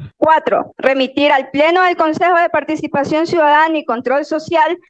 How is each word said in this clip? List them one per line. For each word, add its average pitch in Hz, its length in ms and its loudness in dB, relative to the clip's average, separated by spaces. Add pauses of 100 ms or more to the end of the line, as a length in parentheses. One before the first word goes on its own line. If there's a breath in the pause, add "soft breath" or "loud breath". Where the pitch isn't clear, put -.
(160 loud breath)
Cuatro, - 640 0
remitir 269 520 0
al 269 200 0
Pleno 330 320 2
del 359 140 0
Consejo 339 420 0
de 339 120 0
Participación 302 800 -2
Ciudadana 311 500 2
y 294 60 -6
Control 254 400 -2
Social 311 520 -2 (140 soft breath)